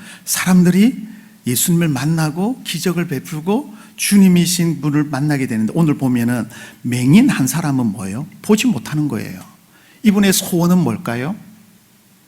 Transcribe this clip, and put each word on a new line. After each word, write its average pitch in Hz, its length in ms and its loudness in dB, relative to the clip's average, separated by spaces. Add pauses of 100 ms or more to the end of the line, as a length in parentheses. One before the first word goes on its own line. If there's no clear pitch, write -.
(240)
사람들이 180 840 2 (380)
예수님을 165 420 0
만나고 160 760 -2
기적을 175 440 -4
베풀고 160 640 -6 (220)
주님이신 175 840 2
분을 147 240 0
만나게 143 420 -2
되는데, 110 280 -2
오늘 160 220 2
보면은 120 520 -2 (340)
맹인 135 480 4
한 139 160 0
사람은 139 400 -2
뭐예요? 95 400 -6 (160)
보지 214 240 2
못하는 151 420 -2
거예요. 98 320 -8 (640)
이분의 202 280 4
소원은 180 460 2
뭘까요? 123 560 -4 (920)